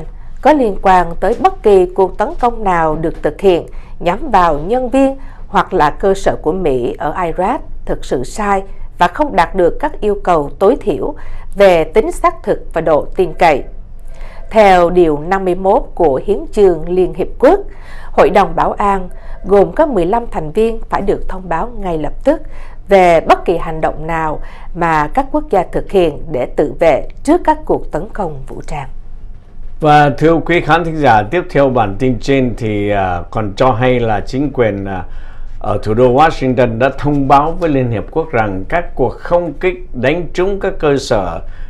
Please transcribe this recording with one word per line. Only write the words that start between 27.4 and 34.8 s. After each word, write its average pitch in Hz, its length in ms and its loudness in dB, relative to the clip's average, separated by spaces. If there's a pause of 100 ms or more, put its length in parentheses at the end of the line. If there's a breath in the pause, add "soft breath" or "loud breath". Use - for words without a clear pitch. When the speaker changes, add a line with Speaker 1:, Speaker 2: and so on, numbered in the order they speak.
Speaker 1:
các 311 220 2
cuộc 143 260 -2
tấn 170 220 -6
công 156 340 -6
vũ - 200 -10
trang. 143 200 -8 (920)
Speaker 2:
Và 147 300 6
thưa 160 260 2 (100)
quý 170 160 2
khán 165 240 2
thính 165 120 -4
giả, 117 340 4
tiếp 175 180 0
theo 139 200 4
bản 110 300 0
tin 127 200 0
trên 131 380 0
thì, 104 320 -2
à, 95 320 0 (100)
còn 107 240 -4
cho 131 160 4
hay 123 280 2
là 110 200 0
chính 135 340 -4
quyền, 101 320 0